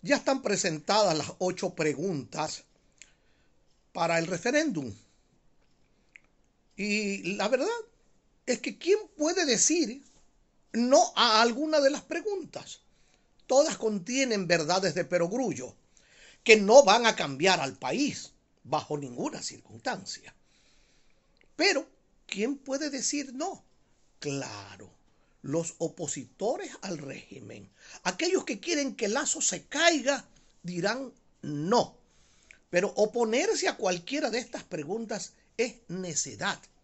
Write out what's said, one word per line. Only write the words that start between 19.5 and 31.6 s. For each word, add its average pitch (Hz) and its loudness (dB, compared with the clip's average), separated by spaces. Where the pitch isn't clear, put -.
Pero, 339 2
¿quién 240 -4
puede 277 -6
decir 269 -6
no? 320 -8
Claro, 104 -10
los 160 -6
opositores 180 -6
al 185 -8
régimen, 120 -16
aquellos 320 0
que - -6
quieren 294 -4
que 214 -2
Lazo 269 -2
se - -2
caiga, 285 2
dirán 196 -4
no. 151 0